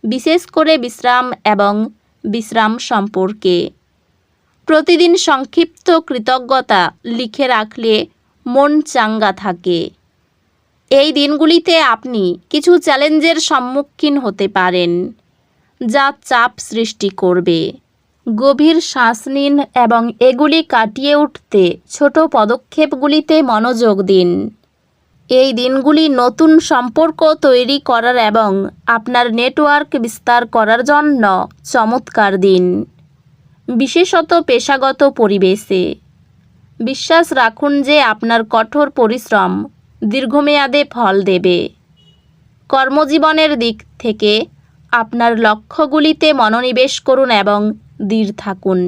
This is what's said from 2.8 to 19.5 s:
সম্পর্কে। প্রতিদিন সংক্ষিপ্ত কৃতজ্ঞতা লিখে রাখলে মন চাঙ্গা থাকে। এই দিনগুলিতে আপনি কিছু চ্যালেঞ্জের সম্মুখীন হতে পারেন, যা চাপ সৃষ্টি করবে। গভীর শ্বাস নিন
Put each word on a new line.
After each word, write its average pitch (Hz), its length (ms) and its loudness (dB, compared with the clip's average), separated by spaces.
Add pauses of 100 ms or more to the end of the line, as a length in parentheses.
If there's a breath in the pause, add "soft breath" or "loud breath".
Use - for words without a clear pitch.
সম্পর্কে। 196 760 -2 (1120)
প্রতিদিন 320 500 2
সংক্ষিপ্ত 311 680 -2 (120)
কৃতজ্ঞতা 254 840 -2 (280)
লিখে 233 380 -4
রাখলে 220 460 -2 (520)
মন 277 260 2 (140)
চাঙ্গা 220 460 -2
থাকে। 180 480 -4 (1080)
এই 277 220 4
দিনগুলিতে 311 600 2 (120)
আপনি 226 360 -2 (280)
কিছু 294 280 2
চ্যালেঞ্জের 302 640 0
সম্মুখীন 285 760 -2
হতে 202 300 -4
পারেন, 180 440 0 (880)
যা 254 260 0 (160)
চাপ 240 380 0
সৃষ্টি 220 560 -6
করবে। 180 440 0 (680)
গভীর 277 560 2
শ্বাস 240 440 -2
নিন 277 280 -2 (220)